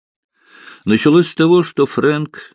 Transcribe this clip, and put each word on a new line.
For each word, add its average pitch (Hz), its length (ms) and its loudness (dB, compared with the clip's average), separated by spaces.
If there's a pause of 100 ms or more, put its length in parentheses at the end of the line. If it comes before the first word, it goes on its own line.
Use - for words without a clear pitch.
(840)
Началось 151 440 2
с - 60 -18
того, 170 280 2
что 143 240 -2
Фрэнк 147 680 -6